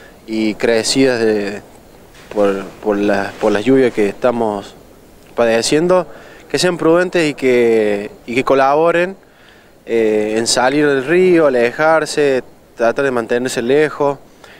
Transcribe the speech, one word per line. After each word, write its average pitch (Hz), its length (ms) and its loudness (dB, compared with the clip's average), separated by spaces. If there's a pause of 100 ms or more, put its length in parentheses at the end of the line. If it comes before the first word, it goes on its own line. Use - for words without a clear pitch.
(260)
y 110 280 -2
crecidas 117 680 0
de, 104 420 -2 (720)
por, 98 300 0 (180)
por 104 140 0
la, 101 440 0
por 107 120 2
las 104 120 -2
lluvias 131 280 2
que 104 160 -2
estamos 110 640 -4 (600)
padeciendo, 151 720 0 (420)
que 143 100 -4
sean 175 180 0
prudentes 165 540 0
y 131 40 -6
que, 113 760 0 (160)
y 120 80 -8
que 131 100 0
colaboren, 165 720 0 (680)
eh, 107 520 0
en 117 80 -2
salir 131 400 0
del 135 200 0
río, 175 400 4
alejarse, 143 1000 0 (320)
tratar 117 280 0
de 139 60 0
mantenerse 123 520 -2
lejos, 143 560 0 (420)